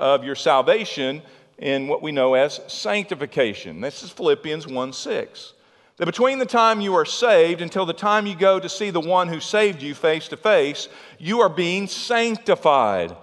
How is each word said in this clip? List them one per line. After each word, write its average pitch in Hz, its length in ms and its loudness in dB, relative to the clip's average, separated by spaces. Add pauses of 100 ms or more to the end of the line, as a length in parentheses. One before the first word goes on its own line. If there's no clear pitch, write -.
of 135 240 2
your 135 100 -8
salvation 147 880 0 (360)
in 135 280 -2
what 156 160 -4
we 156 80 -6
know 131 240 2
as 139 320 2
sanctification. 139 1120 -4
This 139 220 -10
is 202 80 -16
Philippians 151 560 -2
one 131 260 -6
six. - 600 -10 (460)
That - 80 -4
between 262 340 0
the 254 40 -2
time 226 360 2
you 196 160 0
are 156 80 4
saved 175 580 4
until 180 240 -2
the 165 60 -2
time 208 340 0
you 202 80 -6
go 190 240 4
to 170 100 -6
see 208 220 -4
the 175 80 -2
one 175 300 2
who 165 100 -6
saved 202 420 0
you 143 140 -8
face 160 320 0
to 147 100 -10
face, 151 520 2 (300)
you 214 220 0
are 202 80 6
being 180 380 -2
sanctified, 147 1400 0